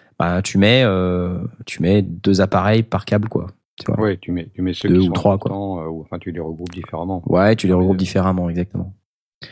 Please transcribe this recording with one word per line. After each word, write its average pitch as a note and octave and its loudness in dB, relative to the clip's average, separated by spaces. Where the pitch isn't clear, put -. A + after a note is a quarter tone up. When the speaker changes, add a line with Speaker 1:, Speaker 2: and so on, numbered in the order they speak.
Speaker 1:
bah, F2 0
tu - -2
mets, A2+ 6
euh, F2+ 0
tu - -10
mets G2 4
deux F#2 0
appareils G2 2
par - -4
câble, G#2 0
quoi. F2 -4
Tu - -8
vois. G#2 0
Speaker 2:
Ouais, G#2 0
tu - -12
mets, F2 -6
tu - -10
mets F#2 -2
ceux G2+ -4
Speaker 1:
Deux F2 4
Speaker 2:
qui F#2 6
Speaker 1:
ou F#2+ 4
Speaker 2:
sont E2+ 0
Speaker 1:
trois, F#2+ 2
quoi. G2 -4
Speaker 2:
importants, G2 -6
euh, D#2+ -8
ou, D#2+ -8
enfin, E2+ -12
tu F2 -10
les E2 -8
regroupes E2 -10
différemment. F2 -8
Speaker 1:
Ouais, G2 4
tu G#2 -2
les F#2 4
Speaker 2:
Mais F2+ 4
Speaker 1:
regroupes F#2 2
différemment, F#2 0
exactement. F2+ -6